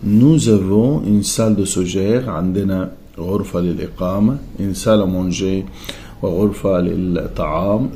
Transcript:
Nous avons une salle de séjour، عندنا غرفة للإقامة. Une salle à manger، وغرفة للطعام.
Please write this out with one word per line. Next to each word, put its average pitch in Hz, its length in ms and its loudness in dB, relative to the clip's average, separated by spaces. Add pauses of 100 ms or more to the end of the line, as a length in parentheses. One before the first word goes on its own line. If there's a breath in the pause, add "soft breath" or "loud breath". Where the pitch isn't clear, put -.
Nous 117 440 6
avons 107 580 4
une 101 180 2
salle 110 320 2
de 95 100 0
séjour، 98 640 0
عندنا 92 640 -2 (260)
غرفة 92 420 -4
للإقامة. 92 760 -2 (220)
Une 98 160 -4
salle 107 260 2
à 98 40 0
manger، 92 580 -2 (600 loud breath)
وغرفة 98 560 0
للطعام. 90 1160 -2